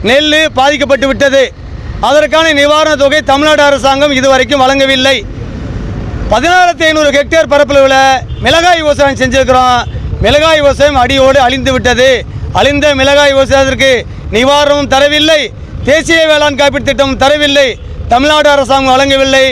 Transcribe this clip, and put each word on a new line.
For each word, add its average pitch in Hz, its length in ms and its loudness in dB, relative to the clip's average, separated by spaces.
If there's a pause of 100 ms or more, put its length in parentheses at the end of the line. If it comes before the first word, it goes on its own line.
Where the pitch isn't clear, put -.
நெல்லு 302 320 0 (160)
பாதிக்கப்பட்டு 269 540 0
விட்டது. 269 300 0 (680)
அதற்கான 302 380 0 (120)
நிவாரண 302 420 2
தொகை 277 200 2 (100)
தமிழ்நாடு 294 380 2
அரசாங்கம் 277 500 0
இதுவரைக்கும் 262 440 0
வழங்கவில்லை. 269 520 0 (1200)
பதினாயிரத்தி 339 560 0
ஐந்நூறு 311 280 0
ஹெக்டேர் 302 360 0
பரப்பளவுல 277 440 2 (480)
மிளகாய் 330 380 2
விவசாயம் 285 380 0
செஞ்சிருக்கிறோம். 254 580 2 (460)
மிளகாய் 302 360 2
விவசாயம் 277 420 2
அடியோடு 269 440 2
அழிந்து 262 300 -2
விட்டது. 247 320 0 (520)
அழிந்த 285 400 0
மிளகாய் 285 360 2
விவசாயத்திற்கு 269 540 0 (460)
நிவாரணமும் 285 580 0
தரவில்லை, 302 460 2 (480)
தேசிய 320 320 2 (100)
வேளாண் 294 300 0
காப்பீட்டு 285 300 0
திட்டம் 269 340 -2
தரவில்லை, 285 440 2 (460)
தமிழ்நாடு 294 400 2
அரசாங்கம் 269 400 0
வழங்கவில்லை 269 580 2